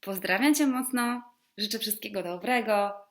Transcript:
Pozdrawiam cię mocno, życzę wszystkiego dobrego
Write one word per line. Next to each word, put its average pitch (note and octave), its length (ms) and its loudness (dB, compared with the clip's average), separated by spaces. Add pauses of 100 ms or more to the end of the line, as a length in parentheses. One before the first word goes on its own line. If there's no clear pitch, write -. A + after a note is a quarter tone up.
Pozdrawiam G3 540 2
cię D4 120 4
mocno, B3 540 0 (360)
życzę G#3+ 220 -4
wszystkiego G#3+ 440 -4
dobrego G3+ 720 0 (180)